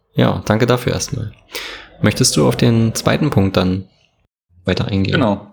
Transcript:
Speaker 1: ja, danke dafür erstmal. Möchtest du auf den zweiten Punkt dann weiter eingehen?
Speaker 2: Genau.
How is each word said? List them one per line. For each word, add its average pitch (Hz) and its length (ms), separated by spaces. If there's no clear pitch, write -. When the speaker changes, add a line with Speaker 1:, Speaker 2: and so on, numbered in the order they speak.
Speaker 1:
ja, 101 320
danke 113 200
dafür 120 260
erstmal. - 400
Möchtest - 340
du 123 100
auf 127 100
den 113 380
zweiten - 360
Punkt 98 260
dann 92 280
weiter 95 240
eingehen? 98 260
Speaker 2:
Genau. 107 380